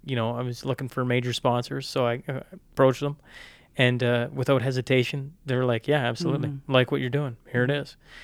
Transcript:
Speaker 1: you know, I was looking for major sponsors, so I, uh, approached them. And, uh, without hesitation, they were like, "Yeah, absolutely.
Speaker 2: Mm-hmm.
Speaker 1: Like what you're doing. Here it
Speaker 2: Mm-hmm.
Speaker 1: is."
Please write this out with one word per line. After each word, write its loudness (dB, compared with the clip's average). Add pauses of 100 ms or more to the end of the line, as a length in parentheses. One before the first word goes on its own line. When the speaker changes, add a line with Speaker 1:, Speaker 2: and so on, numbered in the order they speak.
Speaker 1:
you -4
know, 0
I -4
was -8
looking -4
for -4
major 2
sponsors, -2
so 0
I, -2
uh, -6 (340)
approached 6
them. -4 (600)
And, 4
uh, 2
without 2
hesitation, 0 (120)
they -2
were 0
like, 0
"Yeah, 2
absolutely. -2
Speaker 2:
Mm-hmm. -8
Speaker 1:
Like 4
what 0
you're -4
doing. -4 (140)
Here 2
it 0
Speaker 2:
Mm-hmm. -2
Speaker 1:
is." -16 (260)